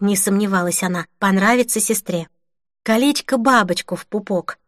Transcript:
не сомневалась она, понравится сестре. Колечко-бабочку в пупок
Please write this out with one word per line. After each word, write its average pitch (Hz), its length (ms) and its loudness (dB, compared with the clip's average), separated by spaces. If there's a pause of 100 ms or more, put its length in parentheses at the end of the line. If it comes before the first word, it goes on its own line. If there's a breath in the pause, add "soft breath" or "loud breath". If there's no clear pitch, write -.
не 202 160 2
сомневалась 196 680 0
она, 180 240 -4 (120)
понравится 214 600 2
сестре. 180 500 -4 (560)
Колечко-бабочку 233 1120 0
в - 100 -12
пупок 202 600 -6